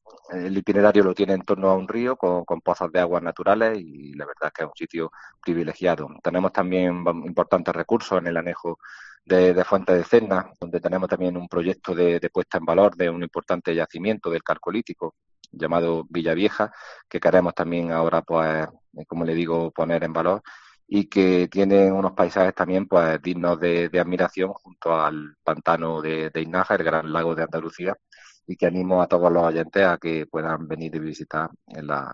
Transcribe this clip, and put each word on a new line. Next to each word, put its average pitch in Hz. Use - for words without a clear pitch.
el 92
itinerario 101
lo 92
tiene 98
en 95
torno 95
a 95
un 92
río 120
con, 90
con 82
pozas 87
de 90
aguas 87
naturales 104
y 71
la 71
verdad 71
es 78
que 82
es 76
un 76
sitio 80
privilegiado. 82
Tenemos 90
también 90
importantes 87
recursos 95
en 87
el 85
anejo 85
de, 92
de 90
Fuente 92
de 87
Cerna, 98
donde 87
tenemos 90
también 90
un 87
proyecto 87
de, 87
de 85
puesta 90
en 80
valor 92
de 87
un 85
importante 85
yacimiento 87
del 82
Carcolítico 87
llamado 82
Villavieja, 87
que 104
queremos 87
también 85
ahora, 82
pues, 80
eh, 78
como 85
le 82
digo, 82
poner 82
en 82
valor 87
y 101
que 92
tiene 98
unos 95
paisajes 92
también, 92
pues, 80
dignos 87
de, 85
de 90
admiración 90
junto -
al 76
pantano 80
de, 80
de 82
Inaja, 90
el -
gran 78
lago 82
de 80
Andalucía, 82
y 92
que -
animo 92
a 87
todos 87
los 85
oyentes 82
a 85
que 80
puedan 80
venir 78
y 80
visitar 78
en 76
la, 71